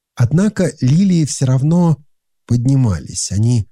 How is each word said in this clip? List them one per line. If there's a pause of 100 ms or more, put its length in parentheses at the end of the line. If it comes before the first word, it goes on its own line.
(160)
Однако
лилии
все
равно (420)
поднимались,
они